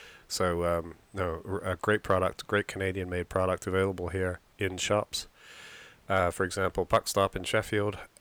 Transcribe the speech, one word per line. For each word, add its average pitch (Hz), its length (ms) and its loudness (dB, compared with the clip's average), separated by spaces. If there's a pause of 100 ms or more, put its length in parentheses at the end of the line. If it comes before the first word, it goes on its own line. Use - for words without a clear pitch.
(280)
So, 87 360 0
um, 85 300 0 (200)
no, 87 320 -2
r-, 98 260 -4
a 90 40 -2
great 107 260 2
product, 92 440 2
great 104 220 0
Canadian-made 92 640 -4
product 92 360 0
available 92 420 0
here 92 320 -4 (180)
in 92 180 -2
shops. - 500 0 (800)
Uh, 92 220 4
for - 140 -2
example, 92 420 0
Puck - 200 2
Stop 98 300 2
in 95 80 -6
Sheffield, 104 540 0 (220)